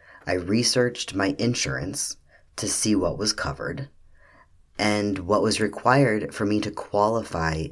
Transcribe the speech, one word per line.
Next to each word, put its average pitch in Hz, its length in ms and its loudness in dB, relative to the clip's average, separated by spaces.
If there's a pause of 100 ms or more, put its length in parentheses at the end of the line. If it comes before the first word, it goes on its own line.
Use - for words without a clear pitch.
(260)
I 87 60 -2
researched 117 840 0
my 95 240 0
insurance - 800 -2 (400)
to - 100 -4
see 107 280 0
what 87 240 2
was 110 160 0
covered - 560 -6 (880)
and 104 420 0
what 92 220 2
was 107 180 2
required 113 760 2
for 110 120 -2
me 104 120 2
to 101 120 -2
qualify 98 1000 -2